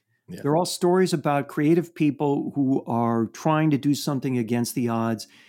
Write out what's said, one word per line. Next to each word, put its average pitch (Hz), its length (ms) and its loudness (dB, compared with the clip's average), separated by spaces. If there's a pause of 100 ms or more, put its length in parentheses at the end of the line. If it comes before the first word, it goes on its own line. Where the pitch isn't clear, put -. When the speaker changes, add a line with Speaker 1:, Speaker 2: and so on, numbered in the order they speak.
(280)
Speaker 1:
Yeah. 87 160 -12
Speaker 2:
They're 143 140 2
all 175 80 2
stories 180 480 2
about 143 340 0
creative 160 480 0
people 147 580 0
who 135 320 0
are 117 420 0
trying 156 440 0
to 143 80 4
do 143 160 0
something 131 420 -2
against 120 380 -2
the 120 140 -2
odds 113 380 -2 (200)